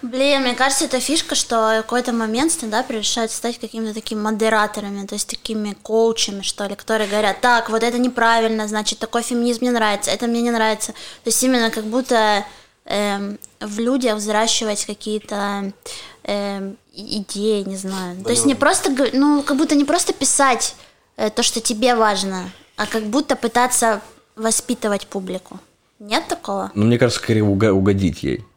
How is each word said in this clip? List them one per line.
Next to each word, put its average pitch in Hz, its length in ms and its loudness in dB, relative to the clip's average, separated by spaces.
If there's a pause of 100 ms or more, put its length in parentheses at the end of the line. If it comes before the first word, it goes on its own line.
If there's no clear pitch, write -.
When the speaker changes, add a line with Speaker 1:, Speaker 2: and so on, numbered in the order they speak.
Speaker 1:
Блин, 269 420 2
мне 247 120 0
кажется, 277 300 0
это 262 160 -2
фишка, 302 340 -2
что - 220 0
в 220 260 4
какой-то 240 300 -2
момент 233 400 0
стендаперы 226 480 -4
решают 220 320 -2
стать - 260 -6
какими-то 220 360 -8
такими 220 260 -6
модераторами, 214 880 0
то 208 100 -10
есть - 120 -6
такими 208 540 -6
коучами, 220 600 0
что - 240 -6
ли, 202 100 -6
которые 214 340 0
говорят: 208 300 2
"Так, 233 280 4
вот 220 140 0
это 240 160 0
неправильно, 226 680 2
значит, 214 320 -4
такой 233 220 -2
феминизм 240 400 0
мне 247 100 2
нравится, 208 400 2
это 233 160 -2
мне 233 120 0
не 240 120 2
нравится". 220 400 0 (320)
То 233 60 -2
есть - 120 2
именно 247 300 4
как 226 120 -4
будто, 220 600 2 (420)
эм, 202 520 -2 (220)
в 208 200 -8
людях 240 380 2
взращивать 214 680 0
какие-то, 202 840 -6 (500)
эм, 202 540 -6 (180)
и-, 202 240 -8
идеи, 202 460 -2
не 190 120 -8
знаю. 190 420 -6
Speaker 2:
Да 190 80 -12
Speaker 1:
То 226 40 -2
есть 240 140 2
Speaker 2:
ну. 277 60 6
Speaker 1:
не 262 40 4
просто 302 380 2
г-, 262 200 2
ну, 285 300 4
как 277 140 0
будто 311 180 2
не 285 100 6
просто 339 280 0
писать, 269 640 2 (400)
э, 110 140 0
то, - 120 -2
что - 180 0
тебе 240 360 2
важно, 190 540 0 (260)
а 214 100 -4
как 220 160 -4
будто 262 320 0
пытаться 240 680 2 (360)
воспитывать 220 720 -2
публику. 185 500 -8 (400)
Нет 220 300 -2
такого? 196 460 -6
Speaker 3:
Ну, 104 120 2
мне 120 120 4
кажется, 120 220 2
скорее 110 220 2
уго-, 101 300 4
угодить 95 500 2
ей. 64 220 -4 (120)